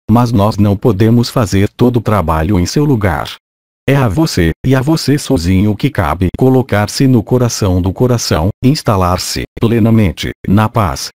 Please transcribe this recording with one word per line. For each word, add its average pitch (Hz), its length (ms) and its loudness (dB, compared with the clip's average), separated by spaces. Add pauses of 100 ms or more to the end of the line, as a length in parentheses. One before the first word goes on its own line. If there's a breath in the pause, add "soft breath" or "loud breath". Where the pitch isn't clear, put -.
(100)
mas 117 220 2
nós 104 240 2
não 101 200 2
podemos 113 540 2
fazer 98 380 0
todo 123 300 0
o 110 40 -2
trabalho 85 560 0
em 87 80 0
seu 147 180 -2
lugar. 104 520 -2 (480)
É 139 120 2
a 131 120 2
você, 92 440 0 (120)
e 135 120 2
a 131 40 0
você 147 380 0
sozinho 104 560 0
que - 160 -4
cabe 90 380 -2 (100)
colocar-se 131 680 0
no 123 120 4
coração 107 600 -2
do 92 100 -2
coração, 113 560 0 (140)
instalar-se, 95 800 0 (160)
plenamente, 110 720 2 (160)
na 107 220 2
paz, 90 460 -2